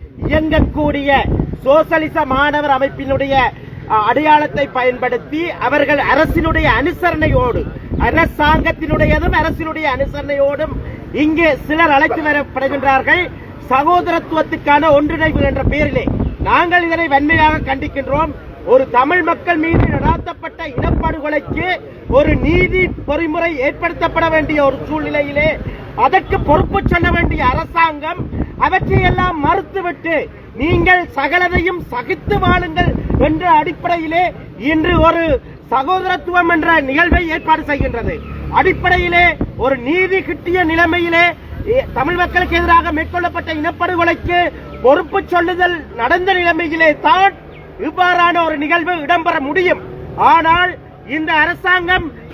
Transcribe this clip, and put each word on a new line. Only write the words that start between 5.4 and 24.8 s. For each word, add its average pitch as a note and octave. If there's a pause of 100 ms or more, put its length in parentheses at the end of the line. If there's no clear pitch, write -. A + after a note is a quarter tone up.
அவர்கள் C#4
அரசினுடைய D#4+ (120)
அனுசரணையோடு, D#4+ (360)
அரசாங்கத்தினுடையதும் D#4
அரசினுடைய D#4 (100)
அனுசரணையோடும் C#4 (380)
இங்கே D4+ (100)
சிலர் D#4
அழைத்து D4+
வரப்படுகின்றார்கள். C#4 (400)
சகோதரத்துவத்துக்கான D#4+
ஒன்றிணைவு D4+
என்ற C4+
பெயரிலே C4+ (340)
நாங்கள் E4+
இதனை E4
வன்மையாக D4+
கண்டிக்கின்றோம். C#4 (340)
ஒரு B3+
தமிழ் D4
மக்கள் E4+
மீது E4
நடாத்தப்பட்ட E4
இனப்படுகொலைக்கு D#4 (320)
ஒரு D4+
நீதி F4+ (180)
பொறிமுறை E4
ஏற்படுத்தப்பட D#4+
வேண்டிய D4+
ஒரு C4+ (140)